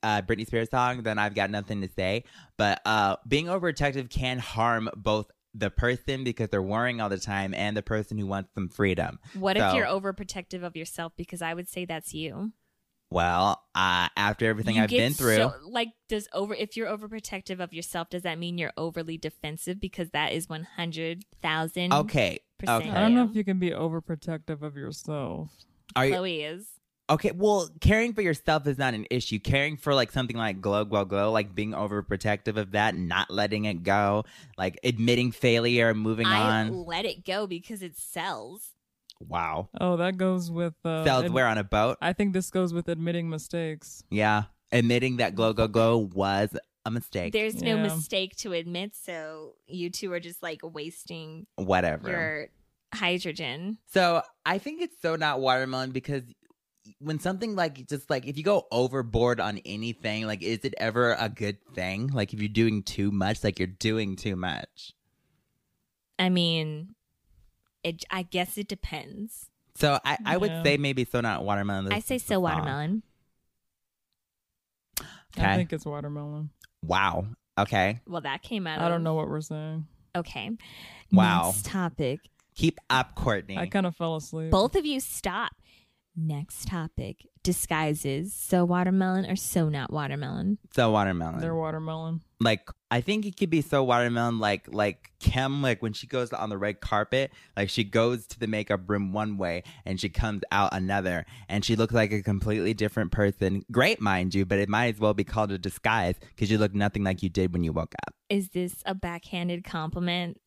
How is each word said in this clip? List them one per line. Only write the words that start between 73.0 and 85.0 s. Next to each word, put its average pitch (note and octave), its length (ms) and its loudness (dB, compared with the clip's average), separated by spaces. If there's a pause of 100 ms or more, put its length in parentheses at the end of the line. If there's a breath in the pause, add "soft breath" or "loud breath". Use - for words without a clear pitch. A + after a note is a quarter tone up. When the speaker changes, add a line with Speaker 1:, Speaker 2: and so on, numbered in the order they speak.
Speaker 3:
I - 40 -12 (340 loud breath)
Speaker 1:
Okay. G3 180 6
Speaker 3:
think F3+ 180 0
it's D#3 120 -6
watermelon. D3 640 -6 (340)
Speaker 1:
Wow. F2+ 440 2 (300)
Okay. G#2 500 2
Speaker 2:
Well, E3+ 140 -8
that C#3+ 200 -6
came G3 260 -6
out D#3 140 -6
Speaker 3:
I E3+ 60 2
don't E3+ 100 2
Speaker 2:
of E3+ 60 0
Speaker 3:
know D#3+ 100 0
what D#3 160 -2
we're D#3 120 -4
saying. D#3 460 -8 (280)
Speaker 2:
Okay. E3+ 360 -6 (600 loud breath)
Speaker 1:
Wow. F3+ 360 6
Speaker 2:
Next - 180 -2
topic. D#3 540 -2 (360)
Speaker 1:
Keep - 240 0 (100)
up, B2+ 260 2
Courtney. G2 420 -2
Speaker 3:
I F2+ 100 -4
kinda F#3 240 0
fell E3 240 -4
asleep. D#3+ 360 -4
Speaker 2:
Both F#3+ 240 4
of F4 100 2
you C4 140 -2
stop. - 540 -6 (600 soft breath)